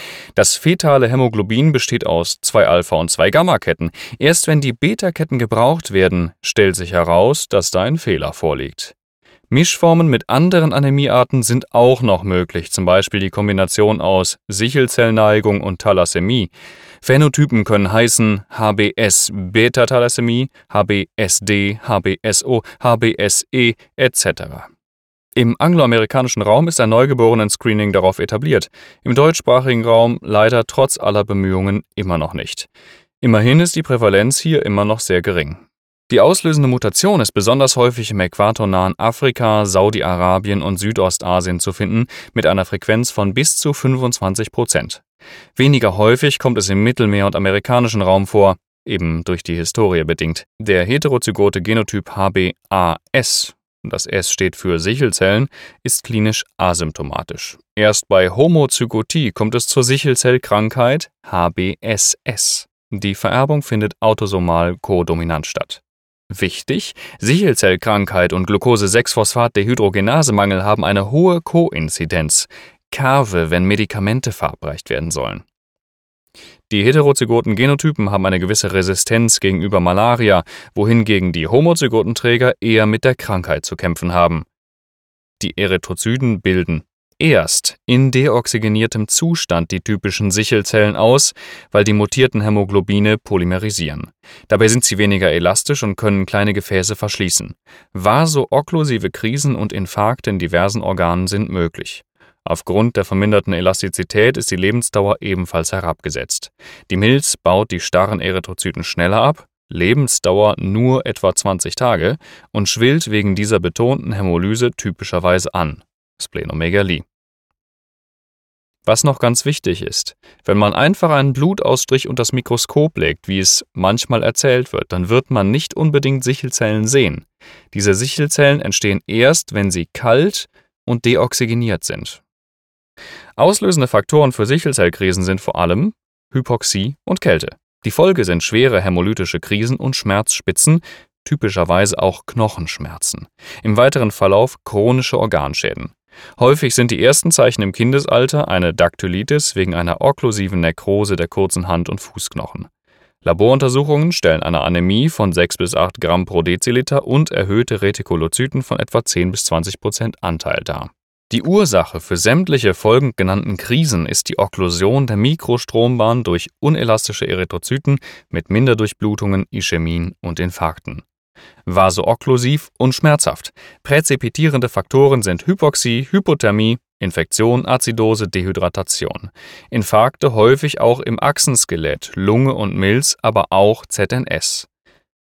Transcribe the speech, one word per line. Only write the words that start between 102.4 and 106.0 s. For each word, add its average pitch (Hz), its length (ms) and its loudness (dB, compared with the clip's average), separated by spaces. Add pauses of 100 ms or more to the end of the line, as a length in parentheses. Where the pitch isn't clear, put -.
Aufgrund 101 520 -2
der 98 100 0
verminderten 98 480 0
Elastizität 95 800 0
ist - 140 -6
die 95 60 -2
Lebensdauer 101 640 0
ebenfalls 90 520 -4
herabgesetzt. 82 800 -8 (400)